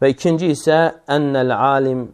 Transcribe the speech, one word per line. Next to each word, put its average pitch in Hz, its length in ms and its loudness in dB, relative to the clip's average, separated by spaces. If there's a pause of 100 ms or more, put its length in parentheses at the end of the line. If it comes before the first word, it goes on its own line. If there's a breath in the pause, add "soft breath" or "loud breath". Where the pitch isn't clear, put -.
Və 135 140 4
ikinci 170 340 0
isə, 160 440 0 (140)
"Ənəl 139 460 0
alim 131 600 0